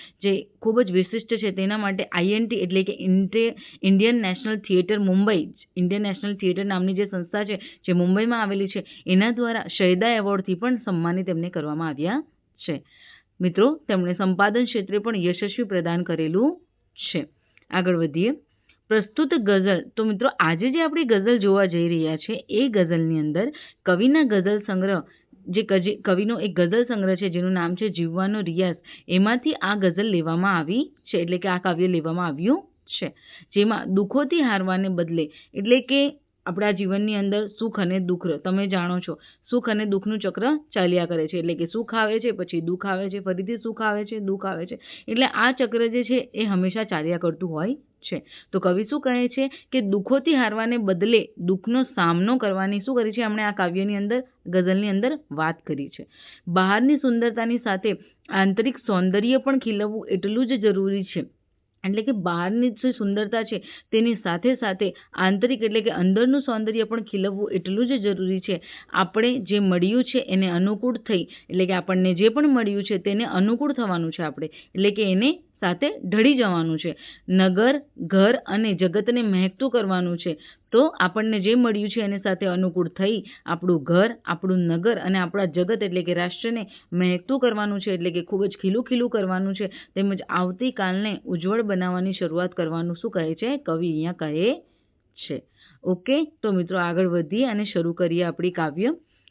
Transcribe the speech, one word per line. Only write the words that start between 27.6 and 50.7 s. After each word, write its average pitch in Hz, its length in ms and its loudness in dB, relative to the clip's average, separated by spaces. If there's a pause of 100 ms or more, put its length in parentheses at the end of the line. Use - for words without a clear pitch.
છે 214 140 -4
જીવવાનો 185 520 -2
રિયાઝ, 170 360 -2 (320)
એમાંથી 220 440 2
આ 202 240 -2
ગઝલ 190 280 2
લેવામાં 180 540 0
આવી 180 340 -2 (120)
છે, - 140 -2
એટલે 175 200 0
કે 190 100 -4
આ 180 100 0
કાવ્ય 180 280 0
લેવામાં 170 400 0
આવ્યું 180 420 0 (180)
છે. - 220 -8 (460)
જેમાં 202 400 2
દુઃખોથી 269 460 2
હારવાને 190 480 0
બદલે, 165 420 -2 (240)
એટલે 233 260 4
કે 277 380 0 (280)
આપણા 202 240 0
જીવનની 202 440 -2
અંદર 202 340 0
સુખ 220 320 -6
અને 185 200 0
દુઃખ, 180 260 -2
તમે 185 400 -2
જાણો 180 340 -2
છો, 170 180 -8 (320)
સુખ 240 180 0
અને 214 160 0
દુઃખનું 202 340 -2
ચક્ર 233 420 -2 (140)
ચાલ્યા 175 320 2
કરે 160 220 -2
છે, 175 100 -4
એટલે 170 160 -2
કે 165 120 -2
સુખ 226 280 -6
આવે 220 260 0
છે, 233 100 0
પછી 175 300 -4
દુઃખ 180 260 -4
આવે 190 240 -4
છે, 196 100 -8
ફરીથી 190 360 -4
સુખ 220 260 -8
આવે 208 220 -2
છે, 220 140 -8
દુઃખ 196 280 -4
આવે 180 200 -6
છે, - 120 -12 (300)
એટલે 247 180 2
આ 240 260 2
ચક્ર 233 340 0
જે 233 180 0
છે 240 300 0
એ 214 100 -2
હંમેશા 190 400 0
ચાલ્યા 170 340 -2
કરતું 170 320 -2
હોય 165 240 -2
છે. - 480 -10 (300)
તો 190 60 -2
કવિ 185 260 2
શું 277 160 -2
કહે 247 280 0
છે 269 200 0 (240)
કે 262 80 2
દુઃખોથી 226 540 2
હારવાને 226 420 0